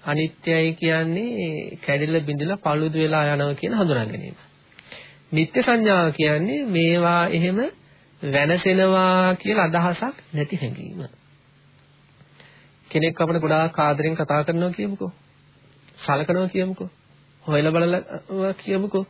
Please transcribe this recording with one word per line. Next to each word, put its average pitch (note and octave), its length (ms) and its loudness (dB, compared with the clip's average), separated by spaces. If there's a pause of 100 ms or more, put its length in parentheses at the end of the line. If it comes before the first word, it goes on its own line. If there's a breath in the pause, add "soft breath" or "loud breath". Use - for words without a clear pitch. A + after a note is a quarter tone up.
අනිත්‍යයි D#3+ 720 0
කියන්නේ E3 1040 -2
කැඩිලා D3+ 420 0
බිඳිලා D3 360 -4
පළුදු D#3 420 -2
වෙලා D#3 280 2
යනවා C#3+ 280 0
කියන G3 200 -4
හඳුනා D3+ 320 2
ගැනීම. - 300 -10 (920 loud breath)
නිත්‍ය D#3+ 320 0
සංඥාව G#3 520 4
කියන්නේ E3+ 540 0
මේවා E3+ 640 2
එහෙම F3+ 300 0 (640 soft breath)
වෙනසෙනවා F#3 1120 4
කියලා G3 340 0
අදහසක් F3 480 0 (140)
නැති D3 260 -4
හැඟීම. C#3 440 -8 (1900 loud breath)
කෙනෙක් E3 320 -2
අපිට E3 200 0
ගොඩාක් D#3 380 0
ආදරෙන් D3+ 360 0
කතා D3+ 280 0
කරනවා E3+ 300 -2
කියමුකෝ. G3 400 -6 (840)
සලකනවා F3 520 0
කියමුකෝ. F#3 420 -4 (540)
හොයලා D3+ 280 2
බලලා F3+ 840 -2
කියමුකෝ. F#3+ 560 -2